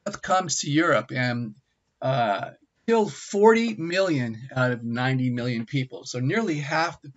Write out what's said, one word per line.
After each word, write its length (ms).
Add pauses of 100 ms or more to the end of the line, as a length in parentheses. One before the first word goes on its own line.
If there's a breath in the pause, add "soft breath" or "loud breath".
Death 160
comes 380
to 120
Europe 400
and, 440 (460)
uh, 500 (360)
killed 260
forty 640
million 800
out 160
of 120
ninety 460
million 360
people. 380
So 160
nearly 360
half 460
the 160